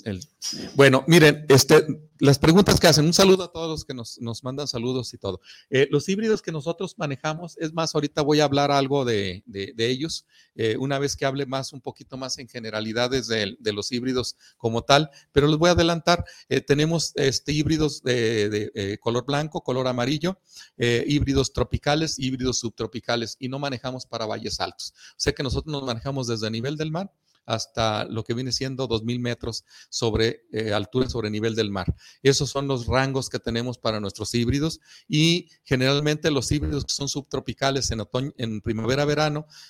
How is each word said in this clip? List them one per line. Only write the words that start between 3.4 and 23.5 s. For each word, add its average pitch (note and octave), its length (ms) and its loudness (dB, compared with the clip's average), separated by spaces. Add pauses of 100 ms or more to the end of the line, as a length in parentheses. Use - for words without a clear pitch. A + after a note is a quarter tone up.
a E3+ 100 -10
todos E3 160 -6
los D#3 160 -8
que - 80 -12
nos, A#2+ 280 -12
nos A#2 240 -8
mandan C3+ 240 -8
saludos B2 440 -4
y A#2+ 60 -18
todo. F#2+ 220 -6 (300)
Eh, C3+ 200 4
los D3 180 0
híbridos G#3+ 320 0
que F3 120 -10
nosotros E3 460 -8
manejamos, D#3 600 -6
es D#3+ 140 -6
más, D#3+ 200 -2
ahorita D3 300 0
voy D3 160 4
a D3+ 60 6
hablar C#3+ 260 2
algo C#3 340 2
de, G2+ 420 -2
de, G2 280 -8
de A2+ 140 -2
ellos, C3 360 -6 (300)
eh, A2+ 240 -2
una C#3 220 -4
vez C#3 160 -4
que C#3+ 100 -2
hable C3+ 200 -2
más, C3 260 -6
un C#3 80 -16
poquito - 360 -14
más C3 220 -8
en C3 80 -16
generalidades A2+ 800 -4
de, A2 320 -2
de G#2+ 140 -4
los G2+ 180 -6
híbridos B2 460 -4 (200)
como A2+ 280 -2
tal, D3+ 260 4 (220)
pero C#3 160 4
les D#3 80 4
voy E3+ 140 4
a - 20 6
adelantar, E3+ 520 2 (240)
eh, C3 120 2
tenemos, D3+ 560 0
este, C#3 340 -2
híbridos D3+ 540 0
de, A#2 460 2
de, G#2 220 -2
eh, G2+ 260 -4
color A#2+ 280 -2
blanco, D3+ 380 -4
color B2+ 240 -2
amarillo, C#3 500 -2 (400)
eh, A#2+ 300 2
híbridos C#3 440 2
tropicales, D3 680 -2
híbridos B2+ 400 -2
subtropicales, A2+ 800 -6
y C3 80 -8
no C3+ 100 -8